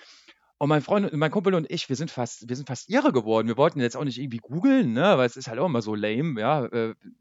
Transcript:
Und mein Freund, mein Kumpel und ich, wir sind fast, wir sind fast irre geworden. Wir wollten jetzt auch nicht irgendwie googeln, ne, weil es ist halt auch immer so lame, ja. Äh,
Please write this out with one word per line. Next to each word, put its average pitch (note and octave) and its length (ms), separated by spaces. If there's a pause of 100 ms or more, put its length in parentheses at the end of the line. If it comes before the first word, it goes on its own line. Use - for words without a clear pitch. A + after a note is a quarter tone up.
(560)
Und C#3 120
mein D3+ 140
Freund, G3+ 300
mein D3+ 200
Kumpel G3 220
und E3 160
ich, - 180
wir C3 80
sind D#3 160
fast, A#2+ 360
wir B2 80
sind C#3 120
fast - 200
irre C4 240
geworden. A2 360
Wir A2+ 80
wollten D3 240
jetzt A#2+ 160
auch D3 80
nicht B2 140
irgendwie B2 200
googeln, F3+ 540
ne, D#3+ 260
weil B2+ 80
es A#2 100
ist C3 120
halt A#2 100
auch D#3 80
immer A#2+ 160
so G#2+ 140
lame, A2 440
ja. C3+ 260
Äh, A2+ 280 (260)